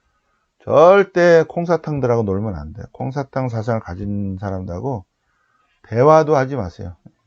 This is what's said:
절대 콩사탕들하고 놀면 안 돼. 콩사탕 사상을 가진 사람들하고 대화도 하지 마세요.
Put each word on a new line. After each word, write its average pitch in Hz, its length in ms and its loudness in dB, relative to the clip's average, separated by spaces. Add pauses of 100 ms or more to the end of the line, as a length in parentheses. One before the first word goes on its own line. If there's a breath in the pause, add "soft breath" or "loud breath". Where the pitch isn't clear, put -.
(640)
절대 175 840 4
콩사탕들하고 147 760 -2
놀면 101 320 -4
안 76 180 -12
돼. - 100 -16 (100)
콩사탕 131 560 -6
사상을 113 320 -4
가진 101 600 -8
사람들하고 95 640 -8 (800)
대화도 151 540 4
하지 135 200 -2
마세요. 92 400 -10 (300)